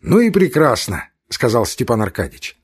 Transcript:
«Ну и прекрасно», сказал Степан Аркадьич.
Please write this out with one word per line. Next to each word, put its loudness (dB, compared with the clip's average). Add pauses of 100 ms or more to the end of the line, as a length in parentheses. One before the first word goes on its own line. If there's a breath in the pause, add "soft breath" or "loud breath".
«Ну 4
и 4
прекрасно», 0 (200)
сказал 0
Степан -2
Аркадьич. -8